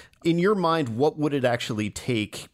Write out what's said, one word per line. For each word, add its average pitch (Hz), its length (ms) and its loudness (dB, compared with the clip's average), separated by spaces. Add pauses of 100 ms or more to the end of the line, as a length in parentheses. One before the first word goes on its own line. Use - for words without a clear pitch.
(240)
In 170 160 2
your 202 160 4
mind, 165 340 2
what 127 280 0
would 147 160 0
it 139 100 0
actually 117 460 0
take - 640 -4